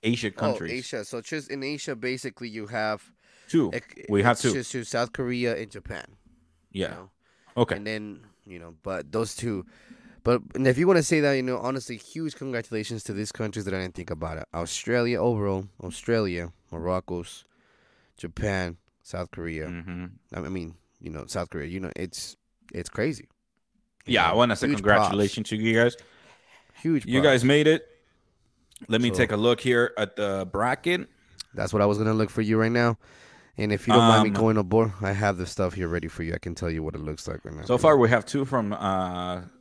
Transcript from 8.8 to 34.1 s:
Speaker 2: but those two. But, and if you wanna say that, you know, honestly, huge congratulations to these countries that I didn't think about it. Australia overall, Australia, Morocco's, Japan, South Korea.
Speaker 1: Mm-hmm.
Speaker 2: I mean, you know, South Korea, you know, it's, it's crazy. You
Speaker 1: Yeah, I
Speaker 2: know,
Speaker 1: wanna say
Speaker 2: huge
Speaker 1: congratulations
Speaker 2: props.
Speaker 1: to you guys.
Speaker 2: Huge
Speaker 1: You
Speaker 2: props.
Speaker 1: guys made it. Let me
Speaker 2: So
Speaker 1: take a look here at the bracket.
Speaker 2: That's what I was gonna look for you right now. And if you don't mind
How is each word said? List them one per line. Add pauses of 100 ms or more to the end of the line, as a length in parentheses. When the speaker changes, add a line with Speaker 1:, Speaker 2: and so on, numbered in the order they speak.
Speaker 2:
but
those
two. (580)
But, (140)
and
if
you
wanna
say
that,
you
know,
honestly,
huge
congratulations
to
these
countries
that
I
didn't
think
about
it.
Australia
overall, (160)
Australia, (200)
Morocco's, (720)
Japan, (260)
South
Korea.
Speaker 1:
Mm-hmm. (280)
Speaker 2:
I
mean, (240)
you
know,
South
Korea,
you
know,
it's, (360)
it's
crazy. (800)
You
Speaker 1:
Yeah,
I
Speaker 2:
know,
Speaker 1:
wanna
say
Speaker 2:
huge
Speaker 1:
congratulations
Speaker 2:
props.
Speaker 1:
to
you
guys. (880)
Speaker 2:
Huge
Speaker 1:
You
Speaker 2:
props.
Speaker 1:
guys
made
it. (1000)
Let
me
Speaker 2:
So
Speaker 1:
take
a
look
here
at
the
bracket. (460)
Speaker 2:
That's
what
I
was
gonna
look
for
you
right
now. (600)
And
if
you
don't
mind